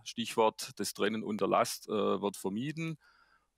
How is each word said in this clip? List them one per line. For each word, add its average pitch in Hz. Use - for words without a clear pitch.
Stichwort, -
das 101
Trennen 107
unter 98
Last, 98
äh, -
wird 98
vermieden. 151